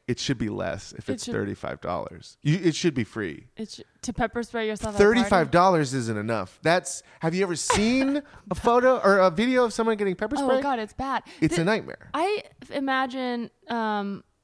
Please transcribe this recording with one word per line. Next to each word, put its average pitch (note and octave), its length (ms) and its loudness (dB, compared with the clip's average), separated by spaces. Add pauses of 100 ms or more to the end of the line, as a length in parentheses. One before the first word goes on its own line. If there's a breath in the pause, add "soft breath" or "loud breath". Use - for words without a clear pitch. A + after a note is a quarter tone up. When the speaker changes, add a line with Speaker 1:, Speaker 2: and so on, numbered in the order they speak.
Speaker 1:
it B2 120 -2
should C3 180 -2
be A2+ 120 -2
less F#2+ 460 -6
if - 140 -12
Speaker 2:
It - 40 -4
Speaker 1:
it's A3+ 100 -8
Speaker 2:
should B3 100 -6
Speaker 1:
thirty-five G2+ 480 -6
dollars. - 640 -10
You, D#3 200 2
it D#3+ 120 2
should E3 180 0
be B2 100 -2
free. G2 440 -8 (100)
Speaker 2:
It A3 140 -12
sh-, - 100 -16 (220)
to A3+ 100 -8
pepper A#3 300 -4
spray A3 240 -6
yourself G#3+ 280 -6
at G3+ 60 4
a - 20 10
party? A3+ 180 6
Speaker 1:
Thirty-five F3+ 300 4
dollars E3 440 4
isn't A2+ 220 -2
enough. G#2 440 -4
That's, F3 400 0 (200 soft breath)
have E3 120 0
you F#3 100 0
ever F3 120 -2
seen C4 680 0 (140)
Speaker 2:
<laughs> - 160 -14
Speaker 1:
a F3 40 -2
photo B3 440 4
or G3 180 6
a F#3 140 6
video B3 320 2
of A3+ 100 0
someone A3+ 240 0
getting G3 180 -2
pepper A3 220 -4
Speaker 2:
Oh, C#4 100 0
Speaker 1:
spray? C4 140 2
Speaker 2:
God, C4+ 180 -2
it's G#3+ 140 -10
bad. C4 300 -6 (180 loud breath)
Speaker 1:
It's - 140 2
Speaker 2:
Th-, E3+ 60 0
Speaker 1:
a D#3+ 40 0
nightmare. F3 480 -2
Speaker 2:
I F#4+ 300 -2 (180)
f-, - 100 -20
imagine, C4 800 -4 (200)
um, G#3 540 -4 (200)